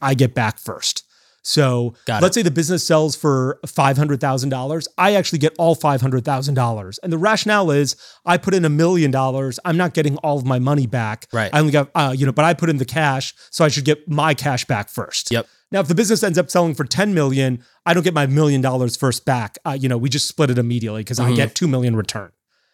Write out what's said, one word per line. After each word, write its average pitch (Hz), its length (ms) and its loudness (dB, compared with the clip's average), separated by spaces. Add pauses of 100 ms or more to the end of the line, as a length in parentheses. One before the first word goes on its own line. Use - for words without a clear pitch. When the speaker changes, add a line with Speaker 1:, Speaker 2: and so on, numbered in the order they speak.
Speaker 1:
I 139 120 2
get 123 200 2
back 110 240 -2
first. - 460 -8 (380)
So 123 520 0 (100)
Speaker 2:
Got 110 160 -2
Speaker 1:
let's 185 160 2
Speaker 2:
it. 233 40 0
Speaker 1:
say - 20 0
the 170 80 2
business 160 340 -2
sells 156 320 2
for 135 500 0
five 139 300 2
hundred 143 240 0
thousand 135 300 -2
dollars. 143 360 -6 (120)
I 202 160 4
actually 175 240 0
get 147 200 2
all 165 160 4
five 139 280 0
hundred 131 200 0
thousand 135 300 -2
dollars. 113 500 -2
And 185 80 -6
the 165 60 -2
rationale 208 540 2
is 143 260 2 (300)
I 175 100 4
put 185 160 -2
in 180 140 2
a - 20 2
million 160 420 2
dollars. 131 540 -2
I'm 165 140 0
not 180 160 0
getting 147 240 0
all 147 180 -2
of 131 80 -4
my 131 140 0
money 135 280 2
back. 110 460 -6
Speaker 2:
Right. 110 180 -2
Speaker 1:
I 147 100 2
only 151 120 2
got, 143 220 2
uh, 139 200 0
you 135 120 0
know, 135 60 0
but 151 120 2
I 170 80 4
put 165 160 0
in 156 80 2
the 127 80 -2
cash, 139 480 -2 (180)
so - 140 2
I 151 40 4
should 139 180 -2
get 151 200 0
my 151 280 0
cash 135 320 -4
back 104 240 -4
first. - 400 -8
Speaker 2:
Yep. 117 160 -2 (260)
Speaker 1:
Now, 196 80 0
if 143 80 -2
the 170 60 2
business 214 280 2
ends 185 140 0
up 180 140 0
selling 170 240 0
for 143 100 -4
ten 196 300 -2
million, 135 500 0 (220)
I 175 80 2
don't 180 80 2
get 180 100 2
my 147 140 2
million 143 340 2
dollars 127 340 -2
first - 300 -2
back. 123 400 -2
Uh, 139 160 -4
you 131 80 -2
know, 123 80 0
we 120 140 -2
just 143 180 -4
split 143 220 0
it 123 80 0
immediately 113 460 -2
'cause 120 140 -6
I 123 100 0
Speaker 2:
Mm-hmm. 123 80 2
Speaker 1:
get 139 180 0
two 175 140 0
million 123 280 0
return. 101 360 -6 (420)